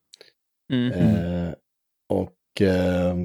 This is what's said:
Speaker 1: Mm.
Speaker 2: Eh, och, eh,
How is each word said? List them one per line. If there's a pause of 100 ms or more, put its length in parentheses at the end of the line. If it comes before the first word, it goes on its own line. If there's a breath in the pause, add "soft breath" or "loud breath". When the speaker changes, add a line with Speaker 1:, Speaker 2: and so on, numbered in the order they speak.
(720 soft breath)
Speaker 1:
Mm.
Speaker 2:
Eh, (560)
och,
eh,